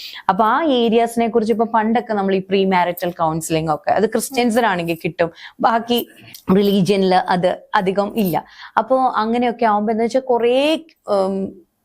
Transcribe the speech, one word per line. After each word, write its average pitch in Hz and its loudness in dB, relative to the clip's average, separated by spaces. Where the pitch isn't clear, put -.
അപ്പൊ 190 2
ആ 254 2
ഏരിയാസിനെ 233 2
കുറിച്ച് 226 0
ഇപ്പൊ 220 0
പണ്ടൊക്കെ 226 0
നമ്മൾ 196 0
ഈ 190 0
പ്രീ 190 0
മാരിറ്റൽ 180 0
കൗൺസിലിംഗ് 160 -2
ഒക്കെ - -4
അത് 196 2
ക്രിസ്ത്യൻസിനാണെങ്കിൽ 214 -2
കിട്ടും, 165 -2
ബാക്കി - 0
റിലീജിയനിൽ 196 2
അത് 180 0
അധികം 202 -2
ഇല്ല. 180 -2
അപ്പോ 226 2
അങ്ങനെയൊക്കെ 240 0
ആവുമ്പോ 208 0
എന്താ 220 0
വെച്ചാ 240 0
കുറേ, 262 2
ഉം, 196 -2